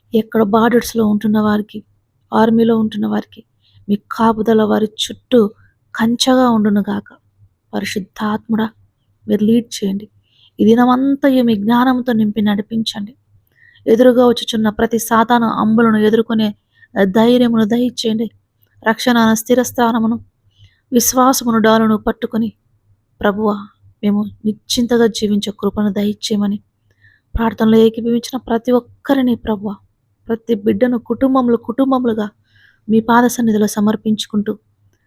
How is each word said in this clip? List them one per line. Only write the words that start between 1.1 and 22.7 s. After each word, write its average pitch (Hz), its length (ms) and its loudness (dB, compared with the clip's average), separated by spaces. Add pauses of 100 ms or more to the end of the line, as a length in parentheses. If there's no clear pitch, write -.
వారికి, 214 440 -2 (500)
ఆర్మీలో 226 460 2
ఉంటున్న 214 280 -4
వారికి, 214 360 -8 (460)
మీ 202 80 0 (140)
కాపుదల 220 520 2
వారి 214 220 0
చుట్టూ - 640 0 (460)
కంచగా 247 540 0
ఉండును 208 320 0
గాక. 202 220 -6 (680)
పరిశుద్ధాత్ముడా, 214 960 -6 (580)
మీరు 208 160 0
లీడ్ 226 300 2
చేయండి. 202 360 -6 (500)
ఈ 208 60 2
దినమంతయు 254 800 2
మీ 233 120 2
జ్ఞానంతో 240 580 0
నింపి 220 280 0
నడిపించండి. 208 760 -4 (720)
ఎదురుగా 247 400 6
వచ్చుచున్న 226 420 0
ప్రతి 226 300 -2
సాతాను 226 480 0
అంబులను 220 500 2
ఎదుర్కొనే, 220 580 0 (440)
ఆ, 196 40 2
ధైర్యమును 226 600 2
దయచేయండి. 226 640 -4 (580)
రక్షణ 233 300 0
అనే 220 180 2
స్థిరస్థానమును, 233 880 -2 (680)
విశ్వాసమును, 247 640 0
డాలును 220 400 2
పట్టుకొని, 226 560 -6 (680)